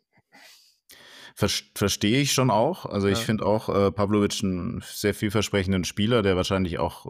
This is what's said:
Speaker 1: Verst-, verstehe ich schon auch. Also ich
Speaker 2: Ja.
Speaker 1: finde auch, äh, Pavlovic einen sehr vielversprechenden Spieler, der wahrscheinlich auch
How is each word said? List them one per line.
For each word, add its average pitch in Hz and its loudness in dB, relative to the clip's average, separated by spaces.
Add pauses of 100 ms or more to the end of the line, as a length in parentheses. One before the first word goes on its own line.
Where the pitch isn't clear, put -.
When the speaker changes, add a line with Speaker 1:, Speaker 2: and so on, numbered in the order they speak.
(1300)
Speaker 1:
Verst-, - -4
verstehe 107 2
ich 143 0
schon 127 2
auch. 123 0
Also 98 0
ich 101 2
Speaker 2:
Ja. 113 -4
Speaker 1:
finde 110 -2
auch, 107 0
äh, 98 4
Pavlovic 101 0
einen 90 -4
sehr - -2
vielversprechenden 95 0
Spieler, 110 0
der 95 2
wahrscheinlich 90 0
auch - -6